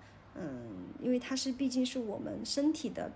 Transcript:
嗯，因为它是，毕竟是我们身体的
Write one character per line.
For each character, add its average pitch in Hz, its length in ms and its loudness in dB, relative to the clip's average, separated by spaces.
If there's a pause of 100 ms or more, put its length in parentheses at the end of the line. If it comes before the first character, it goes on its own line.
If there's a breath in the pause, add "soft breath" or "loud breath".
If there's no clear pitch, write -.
(400 loud breath)
嗯， 180 600 -6
因 247 100 2
为 247 80 4
它 254 160 -4
是， 262 160 0
毕 254 180 2
竟 254 160 4
是 254 140 -2
我 220 180 -2
们 208 300 -4
身 294 260 4
体 311 160 0
的 - 280 -4